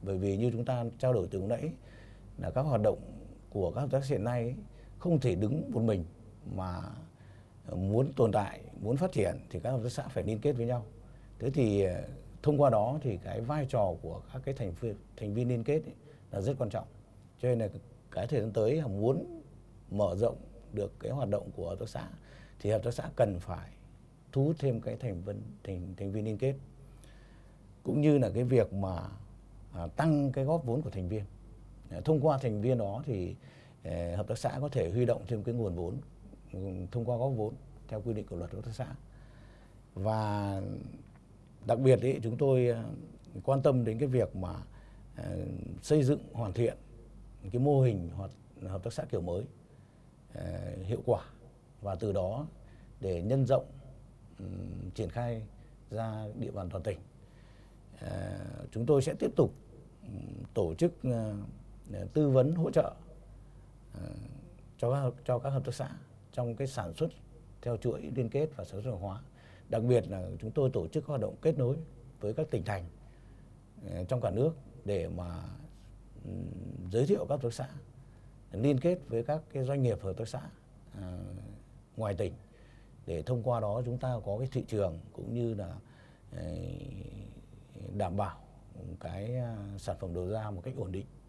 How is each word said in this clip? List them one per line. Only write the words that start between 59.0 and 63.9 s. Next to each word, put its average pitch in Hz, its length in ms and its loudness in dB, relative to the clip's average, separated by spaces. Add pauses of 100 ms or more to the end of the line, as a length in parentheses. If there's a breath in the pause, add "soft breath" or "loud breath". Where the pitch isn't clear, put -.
sẽ 151 120 0
tiếp - 220 0
tục, 135 160 6 (500)
ừm, - 420 -10 (100)
tổ 82 200 2
chức, 170 180 2 (100)
ờ, 113 340 0 (760)
tư 151 180 6
vấn 131 240 8
hỗ 170 160 2
trợ, - 240 4 (1000 loud breath)